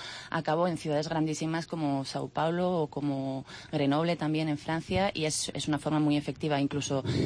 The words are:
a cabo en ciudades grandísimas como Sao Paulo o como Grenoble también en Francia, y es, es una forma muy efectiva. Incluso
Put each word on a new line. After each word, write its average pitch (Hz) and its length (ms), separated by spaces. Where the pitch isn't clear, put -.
a 165 120
cabo 165 260
en 160 100
ciudades 151 300
grandísimas 160 600
como 143 380
Sao 135 240
Paulo 175 520
o 147 60
como 135 580
Grenoble 156 440
también 156 340
en 147 80
Francia, 185 560
y 156 120
es, - 280
es - 140
una 151 120
forma 151 200
muy 147 180
efectiva. 139 420
Incluso 139 440